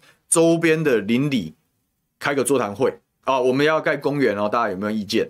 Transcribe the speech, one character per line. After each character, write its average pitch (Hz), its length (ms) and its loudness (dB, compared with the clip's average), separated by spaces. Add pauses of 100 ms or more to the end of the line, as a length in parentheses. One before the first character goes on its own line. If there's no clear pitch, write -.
(300)
周 165 280 4
边 160 240 2
的 135 180 2
邻 120 300 0
里 98 240 -4 (640)
开 143 160 -2
个 135 100 0
座 135 140 0
谈 104 160 -2
会 117 240 -2 (260)
啊， 131 160 0
我 127 140 2
们 139 100 2
要 156 160 2
盖 156 160 -2
公 147 240 -4
园 113 160 2
哦， 104 140 -2
大 120 140 -2
家 104 80 -4
有 90 60 -8
没 101 100 -6
有 104 40 -4
意 107 140 -4
见 104 240 -2